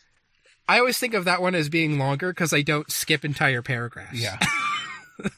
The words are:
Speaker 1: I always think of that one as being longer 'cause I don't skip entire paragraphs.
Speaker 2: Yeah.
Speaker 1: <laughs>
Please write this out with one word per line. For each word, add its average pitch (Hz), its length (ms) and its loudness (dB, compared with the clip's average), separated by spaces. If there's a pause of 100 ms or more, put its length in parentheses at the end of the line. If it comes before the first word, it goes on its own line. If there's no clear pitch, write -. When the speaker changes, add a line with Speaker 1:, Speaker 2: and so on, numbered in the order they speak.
(680)
Speaker 1:
I 196 100 6
always 247 200 2
think 233 160 0
of 185 120 0
that 180 160 2
one 180 120 2
as 156 140 2
being 156 300 2
longer 139 340 0
'cause 170 200 0
I 147 100 4
don't 147 280 0
skip - 340 0
entire 135 380 0
paragraphs. 120 580 -6
Speaker 2:
Yeah. 104 220 -4
Speaker 1:
<laughs> - 60 4 (880)